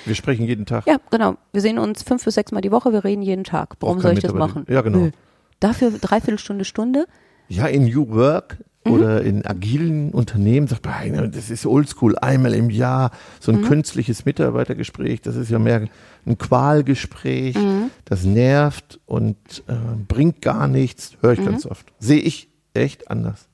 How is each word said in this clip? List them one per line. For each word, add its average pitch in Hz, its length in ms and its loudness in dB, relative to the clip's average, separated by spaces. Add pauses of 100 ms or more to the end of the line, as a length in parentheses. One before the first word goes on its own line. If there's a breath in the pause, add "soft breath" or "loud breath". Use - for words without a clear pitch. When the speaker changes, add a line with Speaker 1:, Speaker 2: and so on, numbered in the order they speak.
Speaker 1:
Wir 107 100 -2
sprechen 117 320 -2
jeden 107 200 -4
Tag. 113 200 -4
Speaker 2:
Ja, - 120 4 (120)
genau. 214 240 2 (180)
Wir 202 100 0
sehen 220 180 0
uns 214 240 -4
fünf 247 200 -2
bis 220 100 -2
sechs - 180 -2
Mal 202 80 -2
die 196 100 -2
Woche, 240 220 0
wir 208 100 0
reden 202 200 -2
jeden 190 220 -2
Tag. 160 360 -6
Warum - 160 -2
Speaker 1:
Braucht 185 60 -4
Speaker 2:
soll 180 100 4
Speaker 1:
kein 190 60 4
Speaker 2:
ich 196 40 0
das 135 100 0
Speaker 1:
Mitarbeiter. 107 280 -2
Speaker 2:
machen? - 120 -6
Speaker 1:
Ja, 131 100 2
genau. 113 160 2
Speaker 2:
Nö. 170 120 4 (480 soft breath)
Dafür 233 320 2
dreiviertel 208 480 -2
Stunde, 196 280 -6
Stunde? 254 400 -2 (420 soft breath)
Speaker 1:
Ja, 95 160 -2
in 139 220 4
New 120 240 0
Work 131 480 0 (260)
Speaker 2:
Mhm. 226 80 2
Speaker 1:
oder 110 300 4
in 101 240 0
agilen 147 640 -2
Unternehmen 117 560 2
sagt 117 180 -4
man, - 80 -6
„Hey, 131 380 -4
das 107 180 -10
ist 113 160 -8
oldschool, 131 540 2
einmal 131 340 2
im 113 160 2
Jahr 123 420 0 (300 loud breath)
so - 120 0
ein 202 100 4
Speaker 2:
Mhm. - 20 0
Speaker 1:
künstliches 131 640 0
Mitarbeitergespräch, 123 960 -2
das 117 120 -6
ist 120 160 -6
ja 113 80 2
mehr 113 280 2 (400 soft breath)
ein 113 100 0
Qualgespräch, 131 1200 0
Speaker 2:
Mhm. 202 340 0 (140)
Speaker 1:
das 92 200 -2
nervt 131 800 2
und, 107 300 -2 (300)
äh, - 60 -6 (340)
bringt 143 360 0
gar 147 260 0
nichts“, 131 540 -2
höre 123 100 6
ich 120 80 0
Speaker 2:
Mhm. 196 60 0
Speaker 1:
ganz 226 180 -2
oft. - 220 -14 (120)
Sehe 135 220 4
ich - 280 -4 (260)
echt 131 360 -4
anders. 113 440 -6